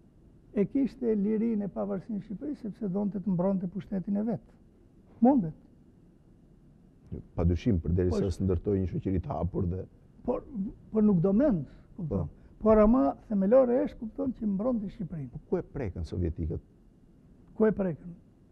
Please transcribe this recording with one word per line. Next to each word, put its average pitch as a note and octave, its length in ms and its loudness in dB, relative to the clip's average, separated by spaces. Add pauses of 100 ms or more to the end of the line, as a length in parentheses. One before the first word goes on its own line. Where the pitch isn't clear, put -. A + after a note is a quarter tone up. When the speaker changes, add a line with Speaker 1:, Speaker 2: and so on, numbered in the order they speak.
(540)
Speaker 1:
e G3+ 120 2
kishte B3 500 0
lirinë G#3+ 520 0
e - 60 -10
pavarësinë G3+ 480 -4
e - 60 -12
Shqipërisë C4+ 340 -8
sepse G3+ 300 -6
donte G3+ 280 -2
të F#3 140 0
mbronte F#3 340 2
pushtetin G3 520 -4
e G#3+ 40 0
vet. A3 220 -4 (760)
Mundet. A3+ 340 6 (1700)
Speaker 2:
Pa - 180 0
dyshim, F2+ 320 2
përderisa F2+ 400 0
Speaker 1:
Po, G2 100 0
Speaker 2:
së F#2 140 -4
ndërtoi F#2+ 380 2
një F2+ 80 -2
shoqëri F#2+ 320 -2
të - 100 -6
hapur F2 360 -4
dhe F2+ 180 -6 (380)
Speaker 1:
Por, - 180 -4 (460)
por G#3+ 180 0
nuk G3+ 160 4
do G3 120 2
mend, G#3 340 2 (240)
kupton. B2 340 -4
Speaker 2:
Po. - 160 -14 (160)
Speaker 1:
Por G#3+ 240 4
ama B3+ 300 6 (140)
themelore A#3+ 520 4
është, D4 220 -4
kupton, B3+ 340 -6
që A3+ 160 -6
mbronte G#3 400 -2
Shqipërinë. D#3 420 -8
Speaker 2:
Po D3+ 120 -12
ku F3+ 160 -2
e D#3 40 -4
prekën F#2+ 400 -6
sovjetikët? E2 580 -4 (920)
Speaker 1:
Ku A3 160 2
e G#3+ 40 4
prekën? F3 440 -4 (360)